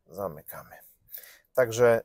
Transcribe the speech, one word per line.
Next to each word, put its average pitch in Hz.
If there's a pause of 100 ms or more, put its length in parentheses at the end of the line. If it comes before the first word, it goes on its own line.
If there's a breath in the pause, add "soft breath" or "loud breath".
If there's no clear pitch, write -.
zamykamy. 85 (760 loud breath)
Także 117